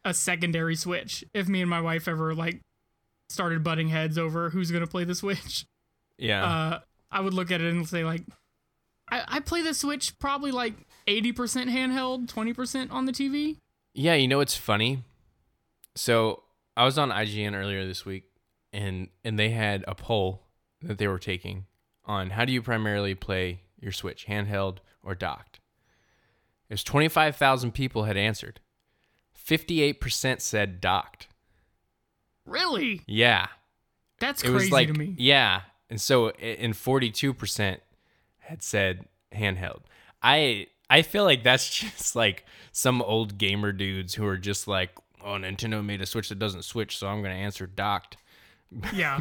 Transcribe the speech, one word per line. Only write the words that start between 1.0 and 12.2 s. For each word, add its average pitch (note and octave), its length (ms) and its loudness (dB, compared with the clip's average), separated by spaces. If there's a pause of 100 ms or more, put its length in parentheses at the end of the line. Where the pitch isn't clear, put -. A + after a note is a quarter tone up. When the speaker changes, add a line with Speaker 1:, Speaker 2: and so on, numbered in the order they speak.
Speaker 1:
if F#3+ 140 -2
me F#3+ 120 2
and F3 80 0
my E3+ 120 0
wife E3 260 -2
ever, D#3+ 280 -2
like, E3 260 -4 (680)
started E3 360 0
butting D#3+ 240 0
heads D#3+ 280 0
over E3 340 -2
who's F3 200 -2
gonna E3+ 160 0
play F3+ 180 -4
the F3 120 -2
Switch. - 480 -4 (540)
Speaker 2:
Yeah. G#2+ 260 0
Speaker 1:
Uh, E3 340 0 (320)
I G3+ 100 -2
would F#3+ 140 0
look F3+ 160 -2
at F3 100 0
it E3+ 120 0
and E3+ 160 -2
say, E3+ 160 -2
like, E3 180 -4 (880)
I, A#3+ 160 -2
I C#4+ 140 -4
play E4+ 220 -2
the D#4+ 120 0
Switch C#4+ 460 -4
probably, C#4 320 -2
like, A#3+ 220 -2 (340)
eighty A3 240 2
percent B3 380 -2
handheld, B3+ 580 -2